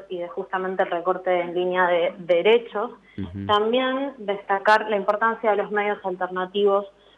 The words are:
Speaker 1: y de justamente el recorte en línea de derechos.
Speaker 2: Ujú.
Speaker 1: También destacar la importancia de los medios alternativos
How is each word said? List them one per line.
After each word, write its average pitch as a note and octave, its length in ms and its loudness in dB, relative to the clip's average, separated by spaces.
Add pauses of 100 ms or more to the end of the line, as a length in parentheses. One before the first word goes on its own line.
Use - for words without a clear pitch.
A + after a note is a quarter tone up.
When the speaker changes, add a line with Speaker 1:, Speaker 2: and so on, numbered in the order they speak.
Speaker 1:
y F3+ 100 -8
de F3 100 -6
justamente F#3+ 560 -4
el F#3 60 -4
recorte F3+ 500 0
en F3 120 -6
línea F3+ 360 2
de F3 300 2
derechos. G#3 760 2 (260)
Speaker 2:
Ujú. F#2+ 280 -8
Speaker 1:
También B3+ 720 0
destacar G#3 680 0
la G#3+ 80 0
importancia G#3+ 540 0
de G3+ 60 2
los G3+ 160 -2
medios G#3 320 0
alternativos F#3 840 0 (320)